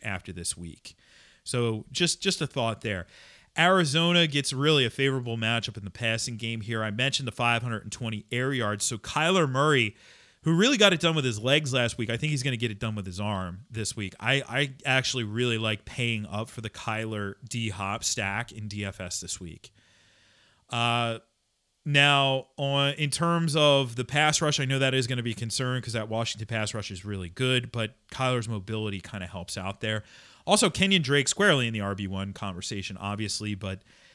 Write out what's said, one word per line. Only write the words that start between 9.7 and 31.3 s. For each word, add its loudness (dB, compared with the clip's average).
who 4
really 6
got 8
it 2
done 2
with 2
his 0
legs 2
last 0
week, -2
I -2
think -2
he's -2
gonna 0
get -2
it -8
done -4
with -6
his -8
arm -4
this -6
week. -6
I, 2
I -2
actually 0
really 0
like -2
paying -4
up -6
for -14
the -8
Kyler -4
D -2
Hop -4
stack -4
in -10
D -6
F -6
S -8
this -8
week. -14
Uh, 0
now, 4
on, 2
in 0
terms 2
of 4
the -2
pass 2
rush, 2
I -2
know 0
that 2
is 2
gonna -2
be -4
a -8
concern -4
'cause -8
that -4
Washington -4
pass -2
rush -8
is -10
really -6
good, 0
but -4
Kyler's 0
mobility -4
kinda -10
helps -10
out -6
there. -2
Also, 4
Kenyon 4
Drake 2
squarely 4